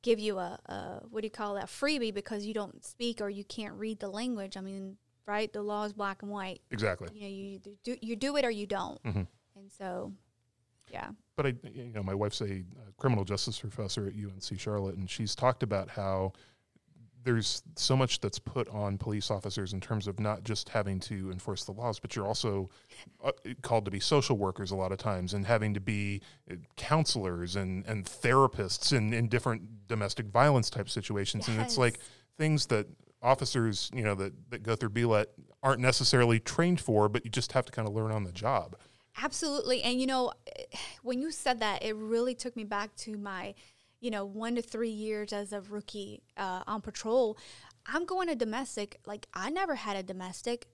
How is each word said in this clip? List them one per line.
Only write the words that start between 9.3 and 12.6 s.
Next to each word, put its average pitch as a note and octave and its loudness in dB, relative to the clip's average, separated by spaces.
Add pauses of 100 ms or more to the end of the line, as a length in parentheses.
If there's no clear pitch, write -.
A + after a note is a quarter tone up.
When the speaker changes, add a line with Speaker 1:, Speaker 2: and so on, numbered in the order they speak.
Speaker 1:
And G3 -20
so, G3 -8 (800)
yeah. - -8 (280)
Speaker 2:
But C#3 0
I, C3 0 (180)
you B2 -12
know, G#2+ -4
my G2 0
wife's G2+ 0
a, - -2 (140)
uh, F#2+ -12